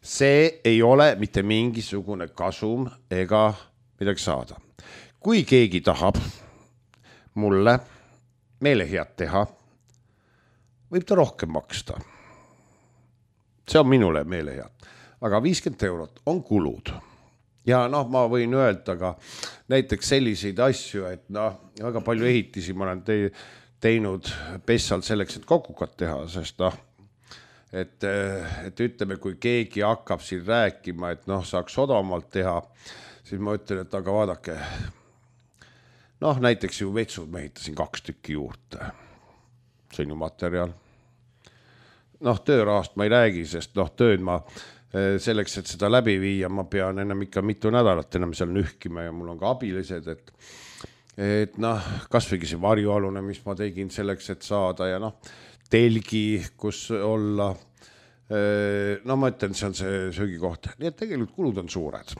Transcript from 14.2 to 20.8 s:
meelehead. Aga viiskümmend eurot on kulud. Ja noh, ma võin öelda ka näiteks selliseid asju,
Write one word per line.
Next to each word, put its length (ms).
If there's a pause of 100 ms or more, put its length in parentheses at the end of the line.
meelehead. 680 (320)
Aga 220
viiskümmend 400
eurot 380 (100)
on 120
kulud. 500 (720)
Ja 240
noh, 180
ma 220
võin 240
öelda 420
ka 160 (560)
näiteks 460
selliseid 480
asju, 480